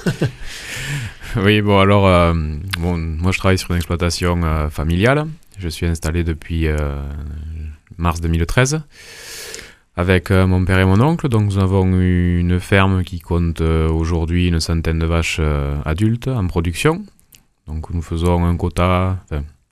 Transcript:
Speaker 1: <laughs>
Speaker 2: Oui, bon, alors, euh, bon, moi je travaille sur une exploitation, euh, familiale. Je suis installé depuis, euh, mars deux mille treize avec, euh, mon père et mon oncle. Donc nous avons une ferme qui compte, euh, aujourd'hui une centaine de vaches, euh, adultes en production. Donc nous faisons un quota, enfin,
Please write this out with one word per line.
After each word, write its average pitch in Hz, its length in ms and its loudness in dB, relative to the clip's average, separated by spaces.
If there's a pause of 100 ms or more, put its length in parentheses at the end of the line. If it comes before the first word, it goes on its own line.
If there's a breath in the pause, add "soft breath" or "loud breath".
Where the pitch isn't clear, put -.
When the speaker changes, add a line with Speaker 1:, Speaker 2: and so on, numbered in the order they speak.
Speaker 1:
<laughs> - 1300 -6
Speaker 2:
Oui, 104 240 4
bon, 101 180 4
alors, 98 280 6
euh, 87 260 6 (460)
bon, 87 180 0
moi 82 340 -2
je 90 60 -2
travaille 95 200 2
sur - 140 -6
une 87 60 0
exploitation, 87 680 0
euh, 78 260 0
familiale. 101 580 0 (300)
Je 90 120 -8
suis 87 160 -4
installé 82 380 -2
depuis, 80 440 -4
euh, 73 340 -2 (960)
mars 85 220 -2
deux 85 80 -4
mille 82 180 0
treize 135 360 0 (1120 loud breath)
avec, 90 360 2
euh, 92 160 4
mon 92 180 2
père 92 140 2
et 95 60 4
mon 95 160 6
oncle. 160 260 2
Donc 110 160 2
nous 101 140 0
avons 95 280 2 (140)
une 87 600 2
ferme 95 420 2
qui 85 160 -10
compte, 85 420 -2
euh, 80 280 2
aujourd'hui 82 580 0
une 82 140 2
centaine 82 380 0
de 82 60 0
vaches, 82 340 0
euh, 73 460 0
adultes 110 440 -2
en 113 180 0
production. 156 560 0 (640)
Donc 78 240 -8
nous 85 100 -4
faisons 87 420 0
un 85 140 2
quota, 90 640 0
enfin, 73 200 -6 (280)